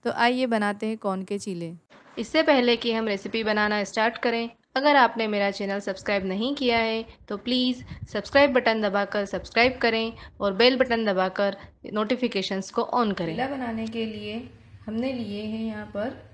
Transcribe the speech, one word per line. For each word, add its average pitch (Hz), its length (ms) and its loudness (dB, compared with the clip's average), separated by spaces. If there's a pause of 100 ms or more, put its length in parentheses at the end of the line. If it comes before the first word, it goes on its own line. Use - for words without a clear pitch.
तो 240 100 -2
आइए 254 300 2
बनाते 208 420 0
हैं 220 100 -4
कॉर्न 190 260 -4
के 202 140 -6
चीले। 170 340 -8 (460)
इससे 311 260 0
पहले 254 320 4
कि 233 180 -2
हम 226 140 0
recipe 208 360 -2
बनाना 208 400 2
start 220 340 0
करें, 233 320 -2 (260)
अगर 285 200 6
आपने 233 320 6
मेरा 202 240 2
channel 196 280 -4
subscribe 196 460 -2
नहीं 202 300 -2
किया 247 240 2
है 226 240 0 (240)
तो 208 120 -6
please 254 440 0 (280)
subscribe 277 420 4
button 226 280 4
दबाकर 202 440 0
subscribe 233 520 0
करें 226 360 0 (280)
और 202 120 0
bell 247 240 6
button 240 280 2
दबाकर 196 520 0 (360)
notifications 214 800 -2
को - 240 -2
on 220 220 2
करें। 165 160 -4
चीला 240 140 -2
बनाने 233 400 -6
के 226 180 -6
लिए 208 320 -8 (480)
हमने 226 280 -4
लिए 208 300 -6
हैं 220 200 -6
यहाँ 214 300 -8
पर 214 220 -6 (180)